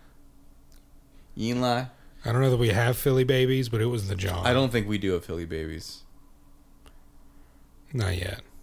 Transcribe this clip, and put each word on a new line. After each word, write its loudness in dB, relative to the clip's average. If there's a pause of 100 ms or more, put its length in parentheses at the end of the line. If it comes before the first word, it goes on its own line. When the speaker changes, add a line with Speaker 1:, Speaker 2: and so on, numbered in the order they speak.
(1400)
Speaker 1:
You -4
ain't 0
lie. 0 (360)
Speaker 2:
I -2
don't 2
know 4
that 2
we 2
have 2
Philly 2
babies, 2
but 0
it 2
was -4
the -4
John. -4
Speaker 1:
I 4
don't 4
think 0
we -2
do 0
have -2
Philly -6
babies. -10 (1900)
Speaker 2:
Not -2
yet. -8 (220)